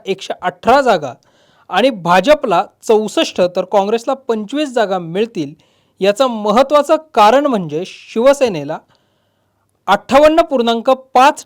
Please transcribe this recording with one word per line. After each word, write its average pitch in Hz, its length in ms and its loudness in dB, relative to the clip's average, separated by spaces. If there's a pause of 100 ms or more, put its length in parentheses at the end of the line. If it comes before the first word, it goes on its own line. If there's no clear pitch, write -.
एकशे - 360 -8
अठरा 226 400 0
जागा 175 300 -2 (580)
आणि 214 200 0
भाजपला 196 760 0 (180)
चौसष्ट, 214 640 -2
तर 185 180 -6
काँग्रेसला 220 540 -2
पंचवीस 247 500 -6
जागा 208 300 -2
मिळतील. 170 540 -8 (480)
याचं 202 260 0
महत्त्वाचं 269 680 0 (180)
कारण 233 320 4
म्हणजे 180 400 -4
शिवसेनेला 220 920 -2 (1120)
अठ्ठावन्न 294 560 4
पूर्णांक 233 460 -2
पाच 262 560 2